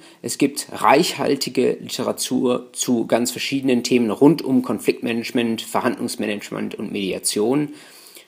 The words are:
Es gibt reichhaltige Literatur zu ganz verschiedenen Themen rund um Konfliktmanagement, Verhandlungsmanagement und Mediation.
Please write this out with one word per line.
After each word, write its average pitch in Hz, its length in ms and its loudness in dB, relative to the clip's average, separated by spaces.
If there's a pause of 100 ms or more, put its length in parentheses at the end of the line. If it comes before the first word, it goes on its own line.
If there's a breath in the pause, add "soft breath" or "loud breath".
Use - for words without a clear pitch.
(220 loud breath)
Es - 160 -6
gibt 143 340 0
reichhaltige 127 1120 2
Literatur 123 880 -2
zu 113 360 -2
ganz 120 240 2
verschiedenen 131 520 0
Themen 120 280 2
rund 147 320 6
um 127 180 2
Konfliktmanagement, 117 1000 -2
Verhandlungsmanagement 107 1120 -4
und - 160 -8
Mediation. 113 840 -2 (540 loud breath)